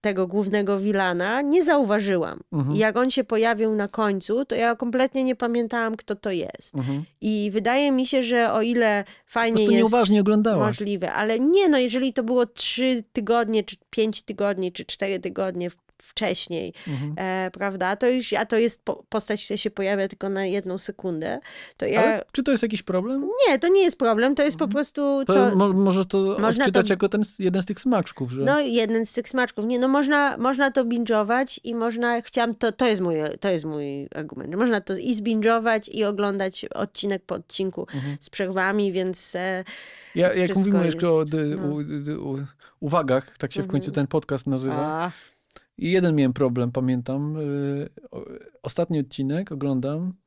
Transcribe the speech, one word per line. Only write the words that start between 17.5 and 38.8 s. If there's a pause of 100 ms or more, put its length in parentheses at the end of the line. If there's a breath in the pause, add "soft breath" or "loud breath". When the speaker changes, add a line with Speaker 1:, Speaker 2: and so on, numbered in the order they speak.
Speaker 1:
prawda,
to
już,
a
to
jest
po-,
postać,
która
się
pojawia
tylko
na
jedną
sekundę, (380 loud breath)
to
ja
Speaker 2:
Ale
czy
to
jest
jakiś
problem? (180)
Speaker 1:
Nie,
to
nie
jest
problem,
to
jest
po
Speaker 2:
Mhm.
Speaker 1:
prostu
Speaker 2:
To
Speaker 1:
to
Speaker 2:
mo-,
może
to (220)
Speaker 1:
można
Speaker 2:
odczytać
Speaker 1:
to
Speaker 2:
jako
ten
s-,
jeden
z
tych
smaczków,
że
Speaker 1:
No,
jeden
z
tych
smaczków.
Nie,
no,
można,
można
to
binge'ować
i
można,
chciałam,
to,
to
jest
moje,
to
jest
mój
argument,
że
można
to
i
zbinge'ować,
i
oglądać
odcinek
po
odcinku (120)
Speaker 2:
Mhm.
Speaker 1:
z
przerwami,